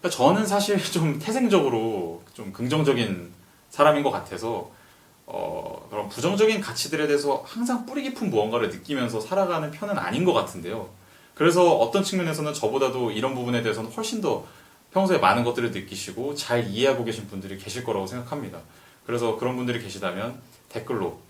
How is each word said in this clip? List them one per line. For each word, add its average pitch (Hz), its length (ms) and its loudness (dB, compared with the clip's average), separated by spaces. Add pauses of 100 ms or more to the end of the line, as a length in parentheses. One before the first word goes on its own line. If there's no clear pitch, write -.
그러니까 - 160 -2
저는 196 280 6
사실 202 380 2
좀 156 380 0
태생적으로 120 1040 0 (100)
좀 98 180 -12
긍정적인 120 800 0 (360)
사람인 147 340 4
것 139 80 2
같아서, 98 640 -6 (540)
어, - 640 -8
그런 104 200 -6
부정적인 202 520 2
가치들에 - 460 -2
대해서 143 400 2
항상 240 400 -2
뿌리 269 160 -4
깊은 254 280 -4
무언가를 110 400 2
느끼면서 113 500 -4
살아가는 175 500 0
편은 202 280 -4
아닌 175 260 0
것 175 80 6
같은데요. 98 560 -2 (460)
그래서 170 420 6
어떤 117 260 4
측면에서는 156 520 -2
저보다도 120 580 0
이런 127 240 -2
부분에 123 260 0
대해서는 110 300 -2
훨씬 220 280 -4
더 147 260 0 (460)
평소에 185 260 4
많은 104 260 4
것들을 120 260 0
느끼시고 98 640 -6
잘 120 340 -2
이해하고 120 360 2
계신 107 240 -6
분들이 98 300 -10
계실 123 260 -10
거라고 98 220 -2
생각합니다. 117 540 -8 (460)
그래서 117 300 0
그런 123 200 -2
분들이 123 240 -2
계시다면 98 600 -6 (280)
댓글로 98 600 -4